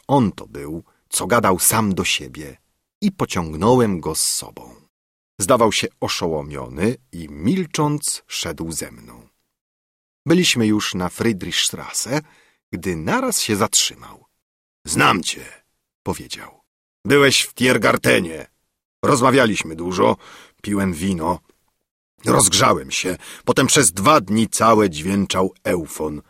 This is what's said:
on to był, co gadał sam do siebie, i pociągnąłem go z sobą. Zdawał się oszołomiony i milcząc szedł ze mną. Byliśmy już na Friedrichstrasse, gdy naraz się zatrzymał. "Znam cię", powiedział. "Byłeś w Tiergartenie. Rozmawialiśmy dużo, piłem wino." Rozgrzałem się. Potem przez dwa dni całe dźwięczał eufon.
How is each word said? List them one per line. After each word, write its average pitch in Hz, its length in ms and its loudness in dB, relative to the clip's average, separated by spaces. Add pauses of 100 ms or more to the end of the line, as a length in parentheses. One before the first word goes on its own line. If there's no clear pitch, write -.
on 127 240 4
to - 160 -14
był, - 360 -12 (260)
co - 180 -4
gadał 101 320 4
sam 107 360 2
do 92 100 -2
siebie, 69 520 -6 (440)
i 196 100 0
pociągnąłem 98 880 0
go 78 160 -6
z - 60 -4
sobą. - 540 -6 (640)
Zdawał 110 320 4
się - 160 -2 (120)
oszołomiony 76 960 -4 (160)
i 82 180 -14
milcząc 147 1000 -4
szedł 165 440 -8
ze - 200 -10
mną. - 360 -20 (1000)
Byliśmy 156 420 4
już 104 260 0
na 90 160 -4
Friedrichstrasse, 104 1120 -4 (500)
gdy 92 240 -4
naraz 226 460 -2
się 107 140 0
zatrzymał. - 680 -2 (600)
"Znam 127 380 2
cię", - 220 -8 (580)
powiedział. - 580 -10 (440)
"Byłeś 139 360 4
w - 120 -6
Tiergartenie. 120 960 2 (580)
Rozmawialiśmy 120 680 2
dużo, 92 420 0 (440)
piłem 98 320 -2
wino." 87 460 -2 (840)
Rozgrzałem 90 680 2
się. 92 260 -4 (280)
Potem - 220 2
przez 139 240 4
dwa 139 300 4
dni 104 280 0
całe 110 400 4
dźwięczał 95 640 -2 (100)
eufon. 78 680 -4